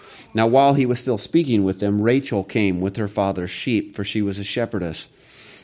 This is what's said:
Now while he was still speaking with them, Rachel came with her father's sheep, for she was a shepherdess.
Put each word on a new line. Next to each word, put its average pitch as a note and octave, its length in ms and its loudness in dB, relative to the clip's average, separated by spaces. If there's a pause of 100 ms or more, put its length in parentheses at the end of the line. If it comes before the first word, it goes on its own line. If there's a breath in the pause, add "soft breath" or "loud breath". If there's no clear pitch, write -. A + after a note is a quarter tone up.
(340 loud breath)
Now A2+ 140 2
while C#3 260 6
he C#3 120 2
was B2 120 0
still A#2 200 -2
speaking C3+ 440 2
with F#2+ 160 0
them, G2+ 240 0
Rachel A#2+ 400 2
came G2 380 0
with G2 160 -2
her A2 100 -2
father's F#2+ 460 -2
sheep, - 420 -2
for G#2 80 -6
she G#2+ 200 -2
was G2+ 180 -2
a - 20 -8
shepherdess. G2 640 -4 (580 loud breath)